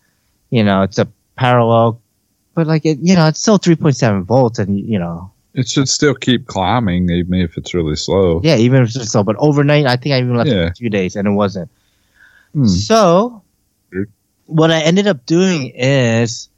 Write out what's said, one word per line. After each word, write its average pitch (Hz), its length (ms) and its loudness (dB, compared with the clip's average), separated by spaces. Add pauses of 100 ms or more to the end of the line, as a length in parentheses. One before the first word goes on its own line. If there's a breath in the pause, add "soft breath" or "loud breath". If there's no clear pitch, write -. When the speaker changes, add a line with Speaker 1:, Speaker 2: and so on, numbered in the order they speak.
(500)
Speaker 1:
you 113 140 2
know, 98 180 2
it's 98 160 -4
a 110 100 0 (280)
parallel." 117 640 2 (540)
But, 165 120 -2
like, 156 200 -2
it, 156 160 0
you 180 120 2
know, 165 120 4
it's 156 140 -2
still 214 180 2
three 170 180 2
point 147 200 0
seven 101 280 0
volts, 117 340 0
and, 98 200 -2
you 104 200 -4
know. 87 320 -8 (240)
Speaker 2:
It 127 140 -4
should 135 200 -2
still 143 260 0
keep 123 320 -2
climbing, 92 640 -2
even 87 240 -2
if 90 220 -2
it's - 180 -12
really 80 220 -2
slow. 87 480 0
Speaker 1:
Yeah, 156 120 2
even 123 260 4
if 113 140 -2
it's 120 160 -10
slow. 110 100 0
But 104 160 -2
overnight, 147 480 2
I 123 100 0
think 139 180 -4
I 131 40 2
even 123 180 0
left 117 140 0
it 113 60 0
Speaker 2:
Yeah. 85 140 0
Speaker 1:
for 90 40 -8
two 120 160 -6
days, 95 260 -2
and 101 120 -4
it - 20 0
wasn't. 98 400 -2 (800 soft breath)
Speaker 2:
Hmm. 139 140 0
Speaker 1:
So, 190 760 2 (500)
Speaker 2:
Weird. 98 180 -6 (360)
Speaker 1:
what 160 260 2
I 160 80 0
ended 180 260 2
up 185 200 -2
doing 165 500 0
is 120 800 0